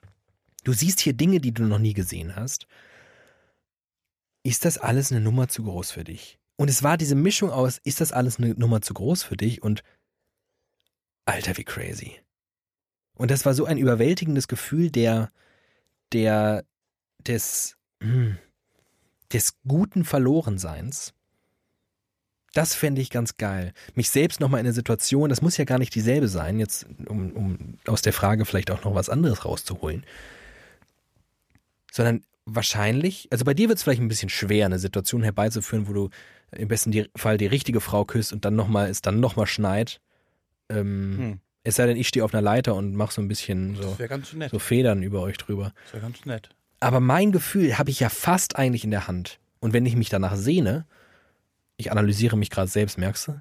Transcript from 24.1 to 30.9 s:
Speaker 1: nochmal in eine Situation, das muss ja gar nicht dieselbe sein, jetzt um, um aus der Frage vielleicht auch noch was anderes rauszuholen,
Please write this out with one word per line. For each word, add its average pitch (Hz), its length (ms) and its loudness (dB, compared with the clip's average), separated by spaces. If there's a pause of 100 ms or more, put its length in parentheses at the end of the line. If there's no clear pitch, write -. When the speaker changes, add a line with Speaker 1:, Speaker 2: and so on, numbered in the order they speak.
Speaker 1:
nochmal 131 220 2
in 123 60 0
eine 117 60 2
Situation, 127 560 0
das 127 120 0
muss 170 160 2
ja 139 80 2
gar 127 140 2
nicht 127 140 -2
dieselbe 120 360 2
sein, 90 300 -2
jetzt - 280 -4 (200)
um, 95 260 -4
um 98 240 -2 (280)
aus 110 160 0
der 110 120 2
Frage 107 320 2
vielleicht 92 260 -2
auch 90 140 -4
noch 101 100 0
was 95 140 0
anderes 135 360 0
rauszuholen, - 600 -6 (1900)